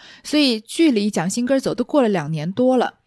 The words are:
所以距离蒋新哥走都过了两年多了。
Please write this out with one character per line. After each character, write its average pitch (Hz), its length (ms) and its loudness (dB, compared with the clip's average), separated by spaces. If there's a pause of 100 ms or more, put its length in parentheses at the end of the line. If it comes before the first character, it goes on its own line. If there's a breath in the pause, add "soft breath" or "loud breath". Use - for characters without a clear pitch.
(240 loud breath)
所 - 160 0
以 247 220 2
距 330 300 2
离 208 180 0
蒋 185 200 -2
新 240 160 -4
哥 269 140 0
走 165 160 -2
都 247 80 -4
过 285 180 2
了 240 60 2
两 165 240 -2
年 160 180 -6
多 254 280 2
了。 - 300 -2